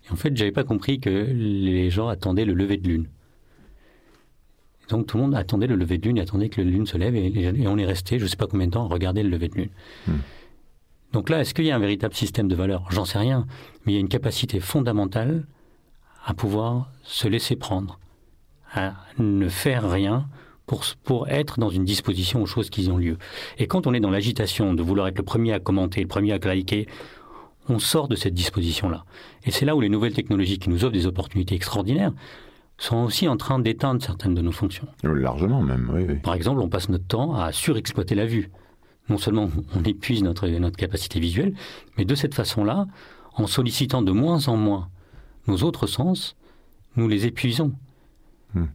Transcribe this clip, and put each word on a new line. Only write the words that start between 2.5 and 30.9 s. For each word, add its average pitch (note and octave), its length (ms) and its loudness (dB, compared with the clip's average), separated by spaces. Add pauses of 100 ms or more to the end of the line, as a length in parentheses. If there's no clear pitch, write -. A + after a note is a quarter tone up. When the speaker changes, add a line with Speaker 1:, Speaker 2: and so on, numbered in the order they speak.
Speaker 1:
lever G2 240 2
de F2+ 100 -2
lune. E2 200 0 (1800)
Et - 80 -8
donc A2 160 0
tout G#2+ 100 -2
le B2 60 2
monde C#3 120 2
attendait G#2 320 0
le B2 80 2
lever F2+ 220 2
de F2+ 100 0
lune, A#2+ 100 4
et F#2+ 40 2
attendait G2 280 0
que G2 120 -2
la F2+ 80 4
lune G2 160 2
se - 120 -4
lève, A2+ 180 2
et, F#2+ 120 2
et, F#2+ 360 2
et G2+ 40 2
on G2+ 100 2
est G2+ 80 2
resté, F#2 340 -2
je G#2 80 0
sais - 100 -2
pas G#2 100 0
combien F#2 200 0
de F2 40 2
temps, A2+ 140 0
à - 20 -6
regarder F2+ 360 0
le G2+ 60 2
lever E2+ 180 0
de - 80 -6
lune. F2+ 140 -2 (380)
Speaker 2:
Hmm. D#2+ 100 0 (960)
Speaker 1:
Donc G2+ 160 -2
là, D#3+ 100 2
est-ce - 140 -2
qu'il D#3+ 120 0
y D#3 60 2
a C3 40 2
un A#2 40 2
véritable G2+ 340 0
système G#2 340 0
de F#2 80 2
valeurs ? F2+ 360 0
J'en F#2 140 0
sais G2+ 120 -4
rien, B2+ 300 2 (380)
mais G#2 80 2
il - 20 2
y - 20 2
a G2 40 2
une F#2+ 80 0
capacité A2+ 500 -2
fondamentale A#2 840 0 (800)
à G#2 80 -4
pouvoir A#2 580 -2 (120)
se - 240 -4
laisser A2+ 280 0
prendre, F#2+ 440 -4 (720)
à F#2+ 200 -2 (240)
ne G2+ 300 2
faire A2 420 0
rien G2 380 0 (380)
pour, - 180 -4 (200)
pour B2+ 260 0
être C#3+ 300 -2
dans A2 100 2
une F#2 160 0
disposition G2 560 0
aux F#2+ 60 0
choses - 220 -4
qui F#2 200 0
ont F2+ 80 2
lieu. E2+ 200 0 (420)
Et A#2 80 2
quand F#3 200 0
on B2 60 2
est B2 60 2
dans G2+ 100 2
l'agitation G2+ 640 0
de E2+ 100 2
vouloir F#2+ 240 2
être F#2+ 100 -4
le G2+ 60 -2
premier A2+ 300 0
à G2 60 0
commenter, F#2+ 420 0
le F#2+ 60 -2
premier G#2 260 0
à G2 60 0
liker, F#2+ 480 0 (840)
on A#2 100 2
sort D3+ 280 0
de A2+ 80 0
cette F#2 180 -2
disposition-là. F2 720 -2 (400)
Et A#2+ 60 0
c'est - 140 2
là D3+ 100 4
où C#3+ 60 4
les G#2 80 4
nouvelles G#2+ 240 2
technologies G2 460 0
qui F#2 100 -2
nous F2 140 2
offrent B2 100 2